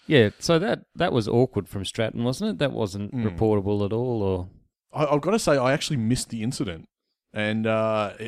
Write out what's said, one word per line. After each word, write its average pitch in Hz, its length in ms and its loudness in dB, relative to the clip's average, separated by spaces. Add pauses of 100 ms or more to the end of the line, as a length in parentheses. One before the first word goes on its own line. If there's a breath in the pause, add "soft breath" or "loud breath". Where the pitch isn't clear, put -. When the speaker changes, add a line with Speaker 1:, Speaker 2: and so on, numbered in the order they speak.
Speaker 1:
Yeah, 113 320 6
so 165 180 2
that, 196 280 -2 (100)
that - 180 0
was 113 140 0
awkward 117 420 0
from 98 160 -8
Stratton, 113 380 -4
wasn't 131 260 -2
it? 175 80 -6
That 143 140 0
wasn't 101 420 -6
Speaker 2:
Mm. 113 240 -2
Speaker 1:
reportable 104 480 2
at 98 80 -2
all, 117 300 -2
or 92 260 -2 (420)
Speaker 2:
I, 143 220 -2
I've 143 80 2
gotta 190 160 0
say, 151 200 2
I 127 160 2
actually - 240 -2
missed 117 320 0
the 113 120 -8
incident. 107 460 -6 (460)
And, 110 340 0
uh, 110 460 0 (140)